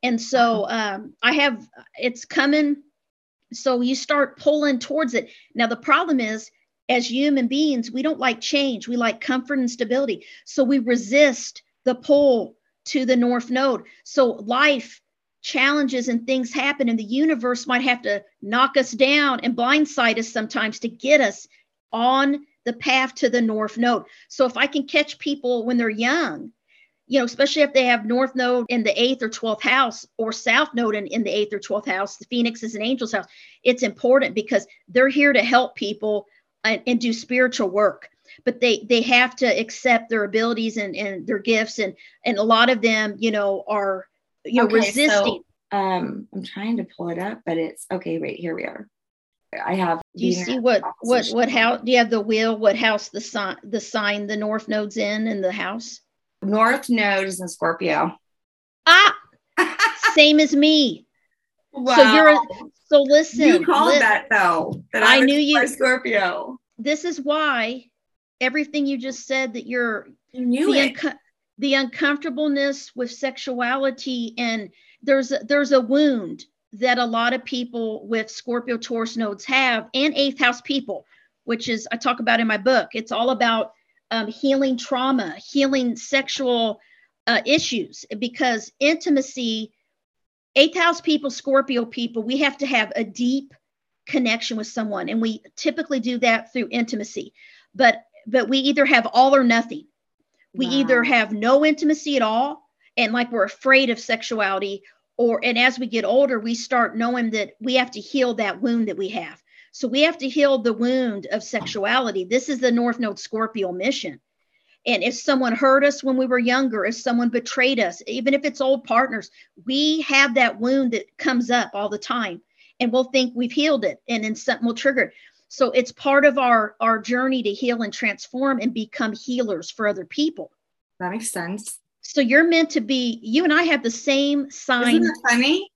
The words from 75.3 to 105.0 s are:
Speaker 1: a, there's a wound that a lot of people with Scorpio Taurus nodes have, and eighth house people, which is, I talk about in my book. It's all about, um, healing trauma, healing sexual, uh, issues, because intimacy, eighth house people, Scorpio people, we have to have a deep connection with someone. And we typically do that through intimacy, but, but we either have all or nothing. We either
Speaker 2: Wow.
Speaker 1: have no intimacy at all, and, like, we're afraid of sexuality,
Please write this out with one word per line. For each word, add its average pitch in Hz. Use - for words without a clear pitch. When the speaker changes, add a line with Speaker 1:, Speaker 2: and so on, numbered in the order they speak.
Speaker 1:
a, 262
there's 285
a 262
wound 240
that 247
a 247
lot 233
of 247
people 233
with 220
Scorpio 240
Taurus 226
nodes 208
have, 254
and 294
eighth 277
house 247
people, 254
which 233
is, 220
I 233
talk 247
about 233
in 226
my 220
book. 220
It's -
all 233
about, 226
um, 226
healing 269
trauma, 247
healing 269
sexual, 247
uh, 233
issues, 254
because 240
intimacy, 269
eighth 311
house 339
people, 285
Scorpio 262
people, 233
we 247
have 277
to 277
have 226
a 226
deep 247
connection 233
with 214
someone. 214
And 226
we 220
typically 285
do 247
that 226
through 240
intimacy, 226
but, 226
but 220
we 269
either 277
have 247
all 262
or 269
nothing. 233
We 247
either 247
Speaker 2:
Wow. 240
Speaker 1:
have 220
no 247
intimacy 302
at 240
all, 240
and, 226
like, 240
we're 220
afraid 262
of 226
sexuality, 202